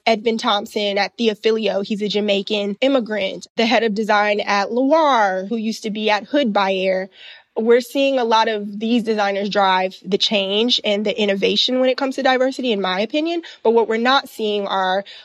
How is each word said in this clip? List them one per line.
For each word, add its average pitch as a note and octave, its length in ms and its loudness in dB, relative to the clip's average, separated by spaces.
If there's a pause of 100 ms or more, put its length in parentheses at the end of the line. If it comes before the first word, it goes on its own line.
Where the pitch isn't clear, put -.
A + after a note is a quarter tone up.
Edvin A3+ 320 0
Thompson G#3 600 -2
at F#3+ 200 -2
Theophilio, G#3+ 680 0
he's G3+ 160 -4
a G#3 60 -2
Jamaican G3+ 720 -2
immigrant. G#3+ 760 -2
The A3+ 100 2
head A3+ 180 2
of A3+ 100 0
design G#3 480 2
at G3+ 300 0
Loire, B3 760 2
who A3 100 -6
used A3 280 -6
to A3 60 -6
be G#3+ 200 -2
at G#3 160 0
Hood C#4 280 0
by G3 200 2
Air. F#3+ 360 -2 (460)
We're A#3 260 4
seeing C4+ 380 0
a A#3+ 40 0
lot A3+ 240 2
of G#3 320 -4
these A3+ 240 0
designers G3+ 460 -2
drive F#3+ 540 0
the G3 140 0
change G#3 640 0
and G#3 220 -2
the G#3 140 -2
innovation G#3 600 0
when B3+ 100 2
it B3 80 -2
comes C4+ 180 -4
to C4+ 80 -4
diversity, C4 480 0
in G3 100 0
my F#3 200 -2
opinion. D#4 420 -2 (200)
But A3+ 80 4
what A3+ 160 2
we're A3 100 -2
not B3+ 320 2
seeing G#3 380 -4
are F#3+ 360 0 (220)